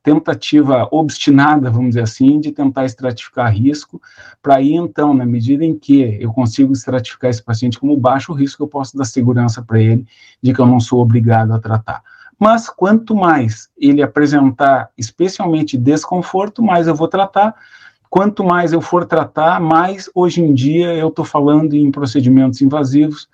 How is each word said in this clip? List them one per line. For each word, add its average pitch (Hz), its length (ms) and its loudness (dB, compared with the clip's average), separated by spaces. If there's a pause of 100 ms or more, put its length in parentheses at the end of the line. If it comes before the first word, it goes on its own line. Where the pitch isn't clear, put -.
tentativa 143 880 0
obstinada, 147 800 2
vamos 123 220 0
dizer 120 100 -2
assim, 131 360 2
de 151 140 -4
tentar 139 320 -4
estratificar 123 680 -6
risco, 139 520 -2 (400)
pra 139 160 4
aí 139 160 0
então, 160 400 -2
na 127 120 0
medida 120 380 0
em 160 100 0
que 131 460 0
eu 113 140 -6
consigo 131 400 0
estratificar 127 560 -4
esse 113 120 -4
paciente 113 380 -4
como 143 160 0
baixo 135 380 -2
risco, 139 300 -4
eu 147 40 -4
posso 139 300 -10
dar 135 80 -4
segurança 120 560 -2
pra 113 180 -2
ele 110 260 2 (360)
de 123 120 0
que - 60 -2
eu 127 60 2
não 123 160 4
sou 123 180 -2
obrigado 113 540 2
a 113 60 -2
tratar. - 440 -6 (340)
Mas 226 320 2
quanto 220 460 0
mais 151 600 0
ele 143 260 2
apresentar, 139 960 0
especialmente 160 800 -4
desconforto, 175 840 -2
mais 175 260 2
eu 165 60 2
vou 156 140 -2
tratar. 196 480 0 (540)
Quanto 202 340 0
mais 175 300 2
eu 165 80 0
for 175 240 -2
tratar, 165 560 0
mais 175 520 -2
hoje 175 280 0
em 156 120 2
dia 156 400 0
eu 160 160 -2
tô 156 140 -6
falando 147 500 0
em 147 160 2
procedimentos 131 720 2
invasivos 143 720 0